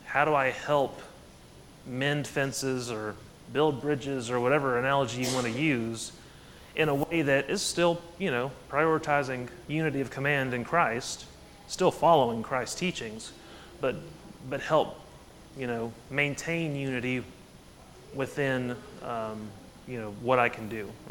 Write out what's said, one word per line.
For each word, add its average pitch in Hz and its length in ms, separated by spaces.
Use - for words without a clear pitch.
How 143 200
do 156 80
I 131 160
help 143 500
mend 139 420
fences 131 640
or 107 240
build 143 260
bridges 131 520
or 123 80
whatever 127 400
analogy 131 440
you 123 120
want 123 100
to 113 60
use 117 600
in 156 140
a 139 60
way 160 260
that 135 280
is 196 120
still, 170 400
you 185 140
know, 127 200
prioritizing 143 760
unity 147 340
of 117 80
command 139 460
in 120 80
Christ, 131 600
still - 240
following 131 500
Christ's 123 380
teachings, 113 540
but, 127 140
but 135 120
help, - 380
you 127 100
know, 117 240
maintain 143 640
unity 127 480
within, 131 600
um, 110 440
you 123 120
know, 107 120
what 127 180
I 120 100
can 113 200
do 107 200